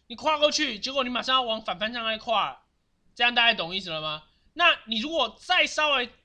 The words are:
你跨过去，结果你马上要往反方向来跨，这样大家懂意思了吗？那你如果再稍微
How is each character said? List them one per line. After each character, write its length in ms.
你 100
跨 220
过 140
去， 260
结 140
果 120
你 60
马 140
上 120
要 60
往 240
反 140
方 120
向 140
来 140
跨， 440
这 80
样 100
大 120
家 100
懂 200
意 40
思 100
了 100
吗？ 240
那 320
你 140
如 100
果 300
再 260
稍 260
微 180